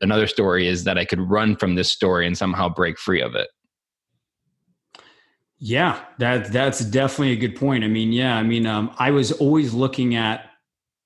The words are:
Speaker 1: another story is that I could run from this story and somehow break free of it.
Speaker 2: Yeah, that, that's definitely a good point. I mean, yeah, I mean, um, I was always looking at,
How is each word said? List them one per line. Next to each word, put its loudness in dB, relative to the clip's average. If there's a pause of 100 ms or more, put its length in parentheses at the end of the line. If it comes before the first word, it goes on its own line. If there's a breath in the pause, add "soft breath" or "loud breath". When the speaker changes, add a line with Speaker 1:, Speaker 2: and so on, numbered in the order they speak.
Speaker 1:
another 2
story 0
is -2
that 0
I 0
could -2
run 2
from 0
this 0
story 0
and -2
somehow -2
break -2
free -2
of -4
it. -4 (2000 soft breath)
Speaker 2:
Yeah, 0 (200)
that, 0
that's 0
definitely 0
a 0
good -4
point. 0
I 0
mean, 0
yeah, 0
I 0
mean, 0
um, -2
I 4
was 2
always 2
looking 0
at, -2 (560)